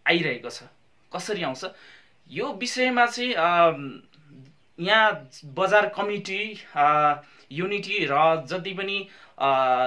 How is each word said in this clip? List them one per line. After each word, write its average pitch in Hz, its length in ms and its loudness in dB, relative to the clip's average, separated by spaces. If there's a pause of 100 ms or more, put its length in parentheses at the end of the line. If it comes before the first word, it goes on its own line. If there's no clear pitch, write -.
आइरहेको 131 420 0
छ। - 140 -16 (500)
कसरी 180 300 -6
आउँछ 135 220 -6 (640)
यो 233 240 -6
विषयमा 247 520 0
चाहिँ, 247 280 -4
अ, 170 380 4 (1080)
यहाँ 190 500 2 (160)
बजार 185 440 2
कमिटी, 208 720 -6 (120)
अ, 147 460 4 (300)
युनिटी 196 600 -4
र 156 340 4
जति 180 280 -8
पनि, 196 360 -6 (300)
अ, 139 80 2 (400)